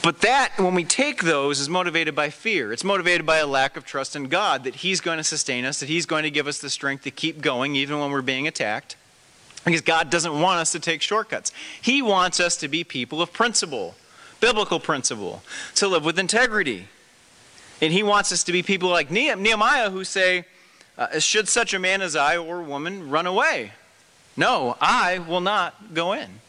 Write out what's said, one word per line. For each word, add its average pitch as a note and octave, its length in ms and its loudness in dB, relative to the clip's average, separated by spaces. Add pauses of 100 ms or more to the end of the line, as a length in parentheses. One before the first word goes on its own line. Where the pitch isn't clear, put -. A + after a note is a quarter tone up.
But E3+ 180 2
that, B3 360 4
when F#3 160 2
we F3 120 0
take C4+ 380 0
those, C#3+ 360 2
is C#3+ 80 -4
motivated E3 480 0
by D3+ 140 0
fear. D3+ 420 -4
It's A#2+ 120 -6
motivated F3 420 2
by D#3+ 120 4
a D3+ 100 2
lack C#3 280 0
of D3+ 100 -14
trust C3+ 300 -6
in C#3+ 100 -6
God, D#3 380 0
that B2+ 120 -6
He's F3+ 260 -2
going E3 160 -2
to D#3 60 -6
sustain C3 420 -2
us, C#3 160 -4
that C#3 80 -8
He's D#3+ 160 0
going D#3 180 -2
to D3+ 80 -2
give C#3+ 160 -2
us D3 120 -6
the C#3+ 100 -10
strength C#3 340 -4
to C3+ 80 -8
keep D#3+ 300 -6
going C#3+ 340 0
even C#3+ 240 -2
when C#3+ 120 -2
we're C#3 100 -2
being C3 260 -2
attacked. A#2 480 -6 (680)
Because E3 160 2
God E3 280 2
doesn't D#3+ 300 0
want F3 220 4
us D#3+ 100 0
to E3 80 -4
take D#3+ 220 -2
shortcuts. G#3 500 -2 (300)
He C#4 200 2
wants F#3 380 2
us F3 180 2
to D3+ 120 -6
be E3 160 -2
people C#3 360 -6
of E3+ 120 -2
principle, C3+ 640 -2 (440)
biblical G#3+ 400 2
principle, A#2+ 640 -4 (320)
to G3+ 140 2
live D#3+ 160 2
with E3 120 2
integrity. F#3 680 0 (960)
And D#3 100 2
He F#3+ 100 2
wants G3+ 300 2
us E3+ 140 -2
to F3 80 -2
be F3+ 100 0
people F#3 260 0
like E3 200 2
Nehem-, A3 320 0
Nehemiah A3 480 2
who F#3+ 160 -6
say, F3+ 400 0 (520)
uh, A#2+ 220 -2
"Should G#3 300 2
such A3 240 2
a F#3+ 60 0
man F#3+ 220 2
as E3+ 140 -4
I D3+ 220 4
or E3+ 240 -6
woman D#3 480 -6
run D#3+ 180 2
away? F#3 460 0 (640)
No, C#3+ 420 2
I F#3 380 2
will F3 240 -4
not F#3+ 520 -2
go E3+ 200 -2
in. D#3+ 360 -10